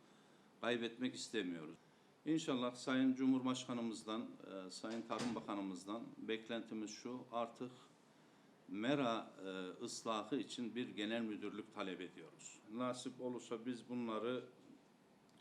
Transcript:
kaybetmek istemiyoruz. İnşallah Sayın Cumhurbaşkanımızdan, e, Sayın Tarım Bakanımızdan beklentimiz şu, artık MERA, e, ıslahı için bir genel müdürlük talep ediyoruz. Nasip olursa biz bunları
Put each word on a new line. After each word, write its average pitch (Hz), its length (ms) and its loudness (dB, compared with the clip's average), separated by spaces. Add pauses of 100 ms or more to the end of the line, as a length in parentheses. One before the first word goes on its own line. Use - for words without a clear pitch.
(600)
kaybetmek 120 540 2
istemiyoruz. 85 640 -2 (500)
İnşallah 143 480 2
Sayın 131 400 6
Cumhurbaşkanımızdan, 127 1080 2
e, 95 480 -8
Sayın 113 320 -4
Tarım 113 320 0
Bakanımızdan 101 680 -2 (160)
beklentimiz 110 720 -2
şu, 127 420 -6
artık 117 380 -2 (960)
MERA, 117 640 4 (140)
e, 92 400 -4
ıslahı 110 520 0
için 110 380 -2
bir 120 140 0
genel 104 340 0
müdürlük 104 520 -4
talep 95 260 -2
ediyoruz. 85 600 -12 (120)
Nasip 123 480 -2
olursa 120 460 -4
biz 117 220 -4
bunları 120 560 0 (960)